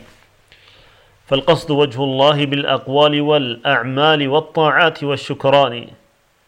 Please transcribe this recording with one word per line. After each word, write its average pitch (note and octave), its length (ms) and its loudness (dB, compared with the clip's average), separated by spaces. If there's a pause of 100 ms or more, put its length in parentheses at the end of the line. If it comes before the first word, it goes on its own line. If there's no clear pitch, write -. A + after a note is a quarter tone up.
(1300)
فالقصد C#3 440 -2
وجه C#3 340 0
الله C#3+ 420 2
بالأقوال C#3+ 760 0
والأعمال C#3 1080 0
والطاعات D#3 760 0
والشكران، C3+ 840 0 (600)